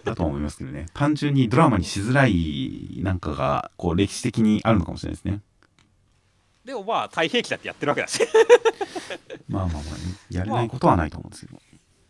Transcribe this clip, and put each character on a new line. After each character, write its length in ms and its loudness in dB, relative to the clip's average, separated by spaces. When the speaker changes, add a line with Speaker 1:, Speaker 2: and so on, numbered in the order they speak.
Speaker 1:
だ 100 -4
と 80 -2
思 140 -2
い 40 -4
ま 80 -4
す 80 -12
け 60 -12
ど 80 -12
ね。 220 -10
単 220 0
純 180 -2
に 160 4
ド 80 2
ラ 120 6
マ 80 2
に 60 0
し 160 -6
づ 140 -2
ら 140 6
い 760 -2
な 100 0
ん 60 -2
か 120 -6
が、 440 -2
こ 140 -2
う、 60 0
歴 180 2
史 100 -10
的 180 0
に 220 4
あ 80 2
る 80 4
の 60 0
か 60 -10
も 60 -10
し 80 -10
れ 60 -6
な 20 -6
い 20 -6
で 60 -18
す 40 -20
ね。 160 -2
Speaker 2:
で 120 -12
も 80 -8
ま 200 -2
あ、 40 -4
太 160 -2
平 180 0
記 80 -10
だ 80 -2
っ 20 -16
て 80 -12
や 60 -8
っ 40 -16
て 80 -4
る 40 2
わ 60 0
け 60 -2
だ 60 -4
し。 140 -2
Speaker 1:
<laughs> 640 -12
ま 140 -2
あ 40 0
ま 40 0
あ 40 -4
ま 40 -8
あ、 40 -10
や 140 -4
れ 80 -4
な 120 0
い 60 -2
こ 80 -10
と 100 2
は 80 6
な 120 0
い 20 -8
と 80 -12
思 80 -14
う 20 -18
ん 40 -18
で 60 -20
す 80 -20
け 60 -20
ど。 40 -20
Speaker 2:
ま 40 -20
あ、 180 -20